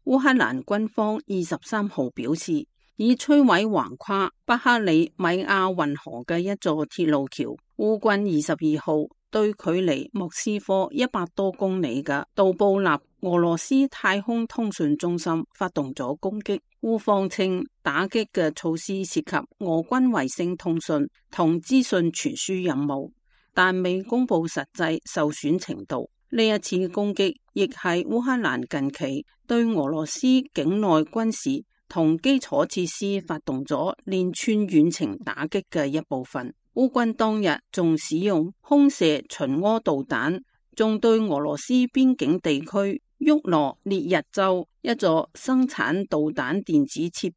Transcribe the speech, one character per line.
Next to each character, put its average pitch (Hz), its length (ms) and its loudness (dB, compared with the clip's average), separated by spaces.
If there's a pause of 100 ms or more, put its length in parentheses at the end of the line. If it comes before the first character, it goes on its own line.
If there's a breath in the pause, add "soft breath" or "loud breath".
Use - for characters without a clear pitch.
烏 262 160 2
克 277 80 4
蘭 190 340 2
軍 214 240 -2
方 214 280 -2
二 196 200 -6 (100)
十 170 120 -4 (100)
三 208 220 -2
號 131 220 -4
表 123 220 -4
示， 165 320 -2 (300)
已 233 200 4
摧 294 260 4
毀 208 240 6
橫 156 320 -2
跨 196 340 -2 (140)
北 233 120 2
克 240 220 2
里 170 380 2
米 180 80 -2 (180)
亞 190 300 0
運 147 220 -2
河 - 280 -12
嘅 170 160 -2
一 196 160 -4
座 156 320 -2
鐵 165 220 -2
路 139 200 0
橋。 120 260 -6 (220)
烏 214 220 0
軍 202 260 2
二 160 160 0
十 165 120 -4
二 151 280 0
號 160 120 -2 (380)
對 214 200 2
距 180 300 -2
離 143 320 -2
莫 190 160 -6
斯 208 300 -4
科 190 320 0
一 247 160 0
百 220 260 -4
多 196 180 -2
公 190 300 -2
里 139 220 -2
嘅 143 200 -2 (120)
杜 190 180 4
布 196 260 2
納 165 200 2 (220)
俄 175 160 0
羅 170 200 2
斯 269 300 2
太 202 340 -2
空 233 240 -2
通 220 260 -4
訊 147 240 0
中 175 220 -2
心 165 260 -2 (140)
發 190 120 -2
動 135 240 -4
咗 135 240 -6
攻 208 240 -6
擊。 202 180 -4 (220)
烏 226 180 0
方 196 280 2
稱 185 380 -2 (160)
打 160 260 0
擊 220 240 -2
嘅 160 200 0
措 165 260 -4
施 190 260 -6
涉 - 180 -2
及 - 140 -4 (240)
俄 165 260 0
軍 254 240 2
衛 151 180 0
星 175 280 -4
通 165 240 -2
訊 147 280 -2 (240)
同 170 300 2
資 262 200 4
訊 175 300 0
傳 - 260 -4
輸 185 300 -4
任 139 100 0
務， 139 320 -2 (440)
但 185 280 2
未 185 220 -2
公 247 240 0
布 165 200 2
實 147 180 -6 (100)
際 160 300 0
受 151 260 -2
損 151 260 0
程 - 280 -10
度。 - 240 -6 (200)
呢 226 180 2
一 214 120 2
次 185 300 -2
攻 208 240 -2
擊 196 220 0 (180)
亦 196 120 0
係 175 400 -2
烏 233 180 -2
克 262 100 0
蘭 131 340 -2
近 139 240 -4
期 135 340 -6 (220)
對 233 180 2
俄 175 220 0
羅 156 180 -2
斯 - 160 -10 (320)
境 175 280 0
內 208 60 2 (180)
軍 226 260 -2
事 139 320 -4 (240)
同 160 320 2
基 269 200 2
礎 147 280 0
設 180 200 -4
施 196 380 -4
發 156 140 -6
動 135 240 -4
咗 156 400 -2
連 185 300 -2
串 214 240 0
遠 175 340 4
程 113 280 -4
打 139 280 -6
擊 190 240 -4
嘅 151 160 0
一 147 140 -2
部 131 220 -6
分。 123 300 -10 (200)
烏 247 160 2
軍 233 240 0
當 214 300 0
日 160 120 2 (160)
仲 165 240 2
使 151 220 -4
用 180 340 0 (100)
空 285 280 6
射 156 400 2
巡 139 300 -2
弋 220 220 2
導 151 160 0
彈， 139 440 -2 (340)
仲 220 240 2
對 220 200 4
俄 175 200 0
羅 147 160 -2
斯 - 180 -4
邊 254 420 4
境 160 240 2
地 147 220 0
區 196 380 -2 (280)
沃 302 160 6
羅 156 400 2
涅 196 160 -2 (200)
日 147 120 -4
州 190 360 0 (140)
一 233 140 -2
座 165 400 2
生 254 320 0
產 170 400 -2
導 156 100 -2 (140)
彈 151 320 -2
電 151 200 4
子 147 180 -4
設 170 360 -4